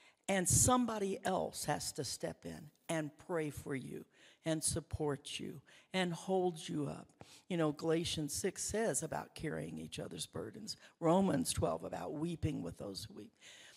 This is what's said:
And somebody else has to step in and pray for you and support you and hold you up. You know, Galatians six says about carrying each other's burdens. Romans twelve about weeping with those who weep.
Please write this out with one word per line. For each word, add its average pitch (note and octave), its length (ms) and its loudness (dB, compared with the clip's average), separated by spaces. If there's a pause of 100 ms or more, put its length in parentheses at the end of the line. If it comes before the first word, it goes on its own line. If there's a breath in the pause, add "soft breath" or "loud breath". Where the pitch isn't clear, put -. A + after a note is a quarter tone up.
(280 soft breath)
And F#3+ 200 4
somebody A3+ 760 6
else F3+ 400 0
has - 280 0
to C#3 120 -4
step - 400 -6
in D#3+ 260 -10 (180)
and D#3 220 0 (160)
pray D#3+ 240 0
for - 240 -6
you C3+ 300 -6 (400 soft breath)
and D#3+ 180 2
support - 800 -2
you E3+ 200 -8 (320 soft breath)
and F3+ 200 2
hold F3+ 560 0
you D3+ 180 0
up. - 220 -8 (400 loud breath)
You F3+ 80 -2
know, D#3 160 4
Galatians D#3+ 600 0
six - 300 -2
says G#3 400 2
about - 320 -4
carrying D#3 440 -4
each - 200 -8
other's - 280 -6
burdens. G3 500 -8 (240 soft breath)
Romans F3 520 4
twelve E3 320 0
about E3+ 280 -6
weeping D#3 500 -2
with E3+ 160 -6
those - 260 -8
who - 100 -14
weep. - 180 -14 (440 loud breath)